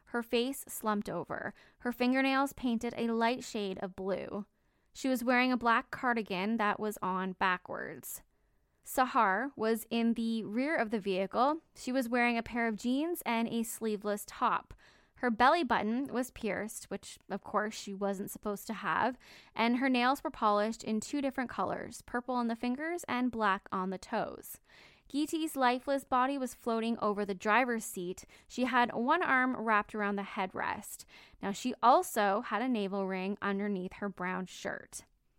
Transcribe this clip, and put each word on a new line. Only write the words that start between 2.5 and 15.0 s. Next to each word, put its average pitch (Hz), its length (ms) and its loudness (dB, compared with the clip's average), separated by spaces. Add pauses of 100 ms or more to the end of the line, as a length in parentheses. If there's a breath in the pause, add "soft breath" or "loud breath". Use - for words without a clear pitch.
painted 233 440 -2
a 233 120 0
light 233 340 2
shade 202 400 -6
of 185 140 -8
blue. 196 500 -4 (460)
She - 160 -2
was 240 160 2
wearing 254 260 4
a 247 60 2
black 233 340 2
cardigan 220 680 0
that 208 200 2
was 208 240 -2
on 185 300 0
backwards. - 920 -4 (640)
Sahar 247 680 4
was 220 340 0
in 233 240 4
the 226 300 -2
rear 262 320 0
of 226 140 0
the 226 100 0
vehicle. 196 560 2 (180)
She - 160 -8
was 254 180 0
wearing 240 300 2
a 226 60 -2
pair 233 240 -2
of 214 80 -2
jeans 285 500 0
and 226 220 0
a 226 160 -2
sleeveless 208 600 -4
top. - 500 -2 (420 soft breath)